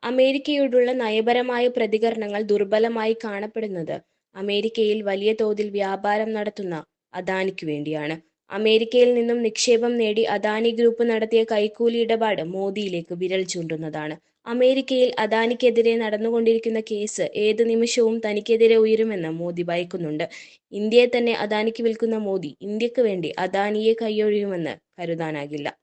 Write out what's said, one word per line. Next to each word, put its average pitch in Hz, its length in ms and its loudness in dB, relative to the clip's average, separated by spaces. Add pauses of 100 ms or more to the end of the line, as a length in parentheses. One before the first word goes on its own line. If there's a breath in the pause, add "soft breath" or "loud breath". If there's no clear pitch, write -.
അമേരിക്കയോടുള്ള 262 880 2
നയപരമായ 240 760 0
പ്രതികരണങ്ങൾ 220 760 0
ദുർബലമായി 214 720 2
കാണപ്പെടുന്നത് 202 840 -6 (400)
അമേരിക്കയിൽ 214 680 0
വലിയ 196 300 0
തോതിൽ 214 380 0
വ്യാപാരം 202 640 -2
നടത്തുന്ന 208 440 -6 (360)
അദാനിക്കു 185 540 -4
വേണ്ടിയാണ്. 151 500 -4 (340)
അമേരിക്കയിൽ 220 640 2
നിന്നും 233 280 0
നിക്ഷേപം 233 560 0
നേടി 220 240 0
അദാനി 214 480 0
ഗ്രൂപ്പ് 233 340 2
നടത്തിയ 220 400 2
കൈക്കൂലി 226 540 0
ഇടപാട് 220 460 0
മോദിയിലേക്ക് 190 720 -6
വിരൽ 185 300 -2
ചൂണ്ടുന്നതാണ്. 160 720 -8 (300)
അമേരിക്കയിൽ 254 600 2 (100)
അദാനിക്കെതിരെ 226 800 2
നടന്നുകൊണ്ടിരിക്കുന്ന 226 840 0
കേസ് 214 440 -4 (120)
ഏത് 214 320 2
നിമിഷവും 226 500 2
തനിക്കെതിരെ 220 580 4
ഉയരുമെന്ന് 220 540 2
മോദി 175 320 -4
ഭയക്കുന്നുണ്ട്. 170 640 -4 (460 loud breath)
ഇന്ത്യയെ 220 340 4
തന്നെ 240 280 2
അദാനിക്ക് 214 480 -2
വിൽക്കുന്ന 226 360 0
മോദി 190 320 -4 (100)
ഇന്ത്യക്ക് 226 420 -2
വേണ്ടി 185 360 0
അദാനിയെ 208 560 0
കൈയൊഴിയുമെന്ന് 208 800 -2 (200)
കരുതാനാകില്ല. 156 760 -6 (140)